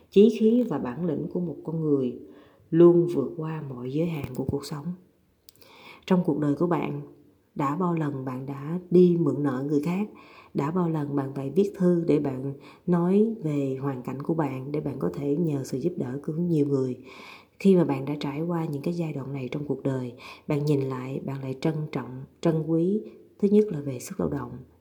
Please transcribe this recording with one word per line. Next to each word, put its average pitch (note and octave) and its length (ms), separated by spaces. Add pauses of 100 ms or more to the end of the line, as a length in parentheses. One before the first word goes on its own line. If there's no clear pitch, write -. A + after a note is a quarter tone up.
chí G#3+ 300
khí A3+ 300
và D3 80
bản C3 280
lĩnh D3 280
của F3+ 60
một E3 240
con D#3+ 180
người C3+ 380 (500)
luôn E3+ 380
vượt C#3 300
qua D#3+ 320
mọi B2 220
giới D#3+ 160
hạn C3+ 280
của C3 100
cuộc C#3 200
sống. D3 200 (1200)
Trong F3+ 200
cuộc D3 140
đời D3 160
của F3 120
bạn, D3 340 (540)
đã D3 200
bao F3 180
lần C#3+ 320
bạn C3 200
đã C#3+ 340 (100)
đi F3 300
mượn D3 240
nợ C3+ 240
người D3 140
khác? F#3 280 (440)
Đã D3 180
bao F3 180
lần C#3+ 260
bạn C3+ 200
phải C3+ 140
viết G3 280
thư F3+ 300
để D3 120
bạn C#3 340 (340)
nói F#3+ 560
về C#3 380
hoàn C3+ 200
cảnh C3 200
của D#3 120
bạn, C3+ 380
để D3 100
bạn C#3+ 180
có F3 140
thể C#3+ 220
nhờ D3+ 280
sự C3+ 140
giúp E3+ 200
đỡ C3 280
của E3 80
nhiều D#3+ 340
người? C3 300 (640)
Khi G3 160
mà F3 80
bạn C#3 220
đã D3 140
trải D3 220
qua E3+ 240
những C#3+ 160
cái F3 120
giai E3 200
đoạn C3+ 200
này C3 180
trong D3 140
cuộc C3+ 180
đời, B2+ 300 (340)
bạn D3 180
nhìn D3 160
lại, C3 440
bạn C3+ 160
lại C3 200
trân D#3+ 120 (180)
trọng, B2+ 320 (180)
trân D#3+ 260
quý. F3 340 (380)
Thứ G#3 120
nhất G#3 200
là D#3 80
về C#3 200
sức - 200
lao E3+ 100
động. B2+ 220 (300)